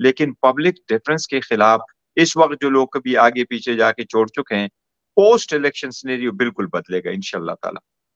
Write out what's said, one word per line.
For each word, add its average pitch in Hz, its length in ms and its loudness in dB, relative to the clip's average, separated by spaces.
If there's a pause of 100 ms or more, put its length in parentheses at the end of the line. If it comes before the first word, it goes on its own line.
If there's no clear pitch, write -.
लेकिन 131 420 0
public 147 320 2
difference 151 520 -4
के 135 140 -4
खिलाफ 110 420 2 (340)
इस 165 200 2
वक्त 147 260 2
जो 139 80 0
लोग 135 220 2
कभी 127 220 -4
आगे 120 300 2
पीछे 117 300 -6
जाके 110 300 0
छोड़ 110 240 0
चुके - 260 -8
हैं, 101 140 -2 (480)
post 208 360 4
election 143 380 -4
scenario 123 420 -6
बिल्कुल 101 340 -4
बदलेगा 87 440 -6
इंशाल्लाह 90 440 -8
ताला। - 260 -12 (360)